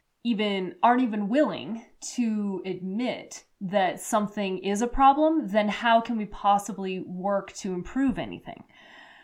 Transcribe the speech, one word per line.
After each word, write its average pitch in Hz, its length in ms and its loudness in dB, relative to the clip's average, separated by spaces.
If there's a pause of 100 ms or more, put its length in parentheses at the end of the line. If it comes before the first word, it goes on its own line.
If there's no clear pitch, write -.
(240)
even, 202 580 0
aren't 247 200 6
even 208 260 0
willing 220 560 0 (300)
to 214 500 -2
admit 190 800 -6 (160)
that 185 400 0
something 202 580 -2
is 202 240 -2
a 240 40 0
problem, 277 600 4
then 208 200 2
how 226 320 4
can 233 160 -2
we 214 100 -2
possibly 196 720 0
work 190 540 -4
to 190 180 -6
improve 214 460 0
anything? - 460 -10 (600)